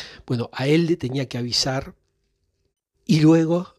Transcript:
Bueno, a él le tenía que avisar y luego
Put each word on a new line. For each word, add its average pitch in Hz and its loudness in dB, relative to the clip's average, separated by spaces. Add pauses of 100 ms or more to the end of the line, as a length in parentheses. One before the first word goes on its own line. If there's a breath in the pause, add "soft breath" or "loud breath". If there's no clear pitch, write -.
(260 loud breath)
Bueno, 117 -4
a 131 -6
él 160 2
le 175 0
tenía 131 -6
que - -8
avisar 131 -4 (1120)
y 151 2
luego 165 2